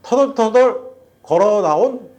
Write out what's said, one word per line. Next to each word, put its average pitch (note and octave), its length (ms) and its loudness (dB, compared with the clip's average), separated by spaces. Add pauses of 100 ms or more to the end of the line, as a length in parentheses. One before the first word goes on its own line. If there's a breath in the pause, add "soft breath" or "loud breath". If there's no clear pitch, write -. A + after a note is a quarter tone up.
터덜터덜 B3 760 0 (420)
걸어 G3+ 400 0
나온 F#3 580 -2